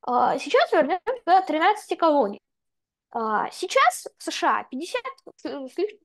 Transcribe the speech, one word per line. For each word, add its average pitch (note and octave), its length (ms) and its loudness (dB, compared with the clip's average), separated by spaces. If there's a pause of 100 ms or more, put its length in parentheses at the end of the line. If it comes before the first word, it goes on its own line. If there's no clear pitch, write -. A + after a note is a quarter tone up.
Э, B3 300 2
сейчас - 340 2
вернёмся E4 300 2 (220)
к F#4 220 6
тринадцати F4 500 0
колоний. C#4+ 440 2 (760)
Э, A3 380 -2
сейчас C5+ 560 0 (100)
в - 40 -18
С - 100 -8
Ш - 160 -2
А A3 160 0
пятьдесят E4+ 380 -8 (340)
с, - 80 -20
с C4+ 340 -10
лишним G#4 260 -4